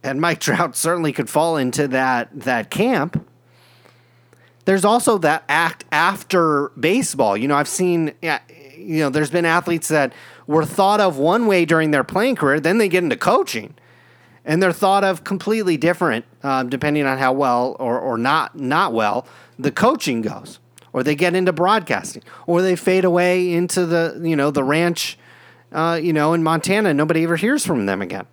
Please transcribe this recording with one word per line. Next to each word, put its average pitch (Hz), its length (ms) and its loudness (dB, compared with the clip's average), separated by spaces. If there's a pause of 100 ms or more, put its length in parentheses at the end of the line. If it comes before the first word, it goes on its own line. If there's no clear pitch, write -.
And 135 180 -4
Mike 165 180 0
Trout 147 380 0
certainly 165 360 0
could 127 160 -4
fall 165 280 0
into 139 320 -2
that, 131 440 0
that 120 380 -4
camp. 185 580 -2 (1400)
There's 190 200 2
also 220 340 2
that 147 300 0
act 165 420 0
after 160 880 0
baseball. 135 580 0
You 120 120 -2
know, 147 80 2
I've 143 100 2
seen, 170 560 -2
yeah, 156 160 -4 (380)
you 165 240 -4
know, 143 100 0
there's 147 200 0
been 170 140 0
athletes 170 440 0
that 143 240 0 (340)
were 156 180 2
thought 196 360 2
of 175 180 2
one 185 280 2
way 185 180 4
during 160 260 2
their 139 140 2
playing 220 320 -2
career, 147 240 0
then 170 180 2
they 208 100 2
get 180 140 0
into 131 140 0
coaching. - 580 0 (680)
And 160 180 0
they're 180 100 2
thought 196 300 2
of 190 220 -2
completely 196 520 -2
different, 151 480 0 (200)
uh, 135 180 -2
depending 143 420 -2
on 135 140 -2
how 131 140 2
well 127 480 0
or, 123 180 -2
or 120 180 -4
not, 131 400 -2
not 147 360 0
well 110 340 -2 (320)
the 143 140 -2
coaching 196 500 0
goes. - 380 -10 (320)
Or 127 100 -2
they 147 140 0
get 170 180 0
into 180 180 0
broadcasting. 180 680 -2 (240)
Or 175 160 2
they 185 140 2
fade 185 280 2
away 180 480 2
into 175 340 0
the, 165 360 -2
you 165 140 0
know, 143 160 2
the 139 100 0
ranch, 165 560 -2 (540)
uh, 165 280 -2
you 165 120 -2
know, 156 200 2
in 165 120 2
Montana, 180 460 0
and 147 60 0
nobody 160 280 2
ever 170 100 0
hears 220 320 0
from 120 200 0
them 98 140 -2
again. 95 320 -8